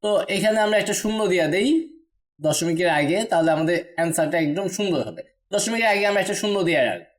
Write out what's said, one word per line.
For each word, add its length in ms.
তো 60
এখানে 300
আমরা 160
একটা 200
শূন্য 180
দিয়া 220
দেই 160
দশমিকের 500
আগে, 180
তাহলে 240
আমাদের 220
অ্যান্সারটা 500
একদম 200
সুন্দর 300
হবে। 140
দশমিকের 400
আগে 160
আমরা 140
একটা 180
শূন্য 140
দিয়ে 200
রাখবো 200